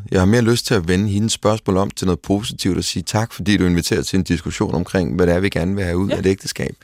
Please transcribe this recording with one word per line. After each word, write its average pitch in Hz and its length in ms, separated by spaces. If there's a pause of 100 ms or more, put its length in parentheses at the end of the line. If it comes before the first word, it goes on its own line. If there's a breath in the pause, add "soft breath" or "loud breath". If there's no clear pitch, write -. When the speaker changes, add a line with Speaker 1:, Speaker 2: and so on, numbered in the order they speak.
(120)
Speaker 1:
Jeg 95 100
har 90 40
mere 113 160
lyst 117 240
til - 80
at 87 140
vende 95 220
hendes 104 240
spørgsmål 107 440
om 98 140
til - 160
noget 87 120
positivt 98 580
og 85 60
sige - 200
tak, 110 300
fordi 101 240
du 90 80
inviterer 87 360
til - 160
en 92 60
diskussion 85 520
omkring, 82 400
hvad 90 120
det 85 80
er, 90 40
vi 98 100
gerne 98 260
vil 101 80
have 87 140
ud 98 120
Speaker 2:
Ja. 302 60
Speaker 1:
af - 40
et 98 60
ægteskab. - 580